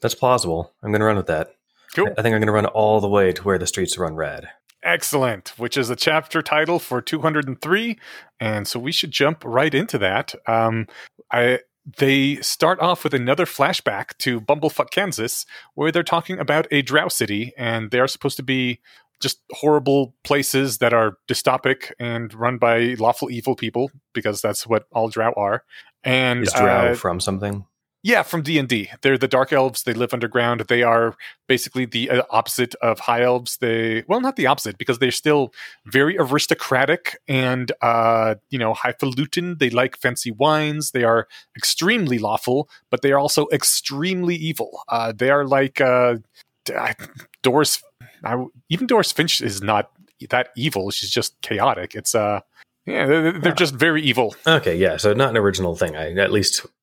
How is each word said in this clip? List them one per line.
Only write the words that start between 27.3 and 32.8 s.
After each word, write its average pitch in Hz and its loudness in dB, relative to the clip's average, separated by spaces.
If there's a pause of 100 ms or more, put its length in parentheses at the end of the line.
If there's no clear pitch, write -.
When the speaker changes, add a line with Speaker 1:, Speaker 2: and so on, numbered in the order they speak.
Speaker 2:
Yeah, 214 2
from 165 -4
D 156 0
and 131 0
D. 104 -2 (120)
They're 135 4
the 135 0
dark 131 2
elves. 131 0
They 123 -2
live 120 -2
underground. 120 0
They 120 4
are 117 4 (300)
basically 127 0
the, 117 -4
uh, 123 2
opposite - 0
of 113 0